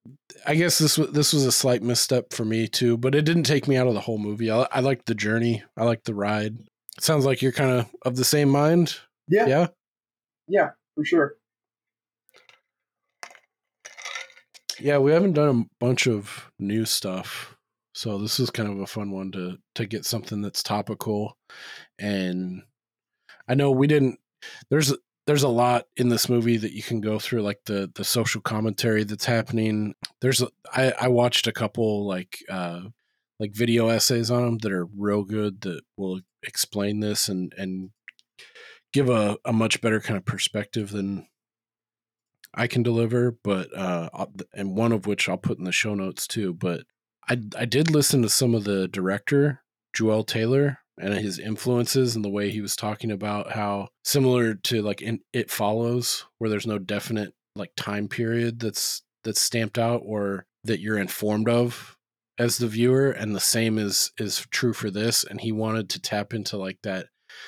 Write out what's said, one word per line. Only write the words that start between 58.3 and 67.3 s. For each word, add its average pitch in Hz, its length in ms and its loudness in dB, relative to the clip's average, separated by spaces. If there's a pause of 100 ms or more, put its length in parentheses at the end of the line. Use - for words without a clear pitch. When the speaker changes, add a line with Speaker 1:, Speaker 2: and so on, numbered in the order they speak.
Speaker 1:
that's, - 440 -4 (200)
that's 110 180 -2
stamped 113 360 0
out 117 280 0
or 101 420 -4 (160)
that 107 160 0
you're 104 180 -2
informed 107 520 0
of 120 480 0 (420)
as 120 180 2
the 120 100 0
viewer, 127 440 4
and 107 240 -4
the 98 40 -4
same 113 380 2
is, 101 400 -2
is - 320 -6
true 120 240 0
for 110 160 -4
this. 107 340 0
And 101 180 -10
he 113 100 -4
wanted 110 380 -2
to - 120 -8
tap 104 320 -4
into, 107 240 -6
like, 95 260 -8
that 95 240 -6 (400)